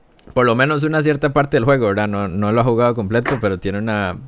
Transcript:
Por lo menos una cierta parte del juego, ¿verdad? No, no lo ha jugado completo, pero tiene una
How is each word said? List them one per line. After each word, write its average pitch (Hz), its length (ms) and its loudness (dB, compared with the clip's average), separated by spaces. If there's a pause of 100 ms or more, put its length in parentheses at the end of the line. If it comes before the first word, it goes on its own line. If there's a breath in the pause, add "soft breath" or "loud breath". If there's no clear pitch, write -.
(360)
Por 123 100 2
lo 117 100 4
menos 143 280 2
una 156 180 0
cierta 143 320 0
parte 143 240 2
del 113 80 0
juego, 131 220 2
¿verdad? 101 200 0
No, 101 200 -4
no 101 240 -2
lo 117 100 2
ha - 20 4
jugado 120 300 2
completo, 117 480 -2
pero 98 180 -2
tiene 101 200 -4
una 104 380 -4 (100)